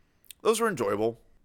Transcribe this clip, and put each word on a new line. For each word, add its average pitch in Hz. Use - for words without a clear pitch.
those 220
were 233
enjoyable, 113